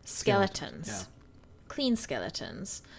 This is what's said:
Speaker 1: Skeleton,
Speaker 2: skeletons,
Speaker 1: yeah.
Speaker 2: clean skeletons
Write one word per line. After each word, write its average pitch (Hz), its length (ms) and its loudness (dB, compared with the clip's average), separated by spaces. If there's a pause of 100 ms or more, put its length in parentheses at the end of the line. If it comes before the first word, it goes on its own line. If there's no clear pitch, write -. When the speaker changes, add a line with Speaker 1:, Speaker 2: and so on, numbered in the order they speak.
Speaker 1:
Skeleton, - 800 2
Speaker 2:
skeletons, - 40 -6
Speaker 1:
yeah. - 140 -4 (680)
Speaker 2:
clean 254 280 2
skeletons - 880 -4 (160)